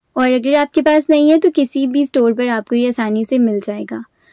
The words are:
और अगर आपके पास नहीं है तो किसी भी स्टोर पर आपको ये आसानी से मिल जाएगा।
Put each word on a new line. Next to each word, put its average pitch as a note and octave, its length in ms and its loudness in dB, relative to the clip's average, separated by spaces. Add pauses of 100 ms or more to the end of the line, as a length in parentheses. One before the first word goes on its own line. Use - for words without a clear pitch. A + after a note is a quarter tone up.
(160)
और B3+ 160 0
अगर B3+ 220 0
आपके D4 280 0
पास D4+ 280 2
नहीं D4 200 4
है D#4+ 80 4
तो E4+ 120 0
किसी C#4 360 -2
भी C4+ 200 -2
स्टोर A#3 260 0
पर B3 180 -4
आपको A3+ 260 -4
ये A#3+ 120 0
आसानी A3 360 -4
से C4 160 -2
मिल G#3+ 200 0
जाएगा। G#3+ 420 -10 (300)